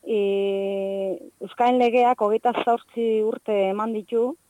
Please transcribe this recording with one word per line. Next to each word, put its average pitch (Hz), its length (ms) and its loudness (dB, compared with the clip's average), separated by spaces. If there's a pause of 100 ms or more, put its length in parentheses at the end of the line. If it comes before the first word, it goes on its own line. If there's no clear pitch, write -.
eh, 196 1160 -2 (220)
euskaren 247 380 0
legeak 240 420 4
hogeita 220 320 2 (120)
zortzi 233 580 0
urte 214 460 0
eman 214 240 -4
ditu, 233 420 -2 (160)